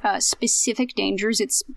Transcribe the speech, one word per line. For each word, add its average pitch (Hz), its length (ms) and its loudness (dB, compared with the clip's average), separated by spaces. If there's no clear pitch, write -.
uh, 202 160 0
specific - 760 0
dangers, 196 460 0
its - 240 0